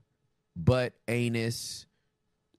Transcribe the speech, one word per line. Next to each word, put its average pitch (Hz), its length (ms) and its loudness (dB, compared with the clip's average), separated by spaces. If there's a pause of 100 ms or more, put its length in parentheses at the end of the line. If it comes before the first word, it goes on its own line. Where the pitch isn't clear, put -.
(560)
butt, 123 380 2 (140)
anus, 117 760 -2 (720)